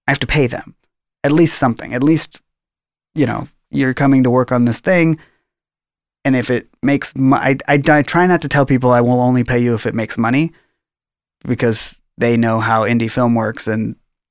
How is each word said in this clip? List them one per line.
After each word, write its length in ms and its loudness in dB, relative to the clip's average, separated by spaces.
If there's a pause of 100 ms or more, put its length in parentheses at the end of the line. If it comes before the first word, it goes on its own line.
I 40 0
have 80 -4
to 80 -6
pay 200 0
them 280 -12 (480)
at 80 0
least 260 2
something, 360 -2
at 100 -2
least, 380 0 (720)
you 100 0
know, 220 -6 (220)
you're 240 -2
coming 300 2
to 60 2
work 220 2
on 140 2
this 140 -2
thing. 380 2 (1080)
And 100 2
if 140 -2
it 180 -4 (160)
makes 320 -4
mo-, 220 2
I, 200 0 (100)
I, 200 2
I 160 4
try 240 0
not 140 2
to 80 -6
tell 160 0
people 260 2
I 100 4
will 200 2
only 220 2
pay 160 -2
you 160 0
if 100 -6
it 100 -4
makes 220 -6
money 340 0 (960)
because 540 -4 (160)
they 200 0
know 220 0
how 240 0
indie 260 0
film 260 0
works 320 -4
and 280 -4 (360)